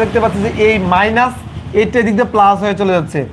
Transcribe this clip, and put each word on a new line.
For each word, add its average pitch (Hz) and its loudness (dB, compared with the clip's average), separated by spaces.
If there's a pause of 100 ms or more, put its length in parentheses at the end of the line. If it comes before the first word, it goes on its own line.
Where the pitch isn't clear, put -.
দেখতে 202 0
পাচ্ছি 202 0
যে 233 -2 (160)
এই 220 4 (200)
মাইনাস 220 2 (440)
এইটটা 220 0
এদিক 214 0
দিয়ে 233 -2
প্লাস 202 4
হয়ে 202 -2
চলে 196 0
যাচ্ছে, 165 -4 (120)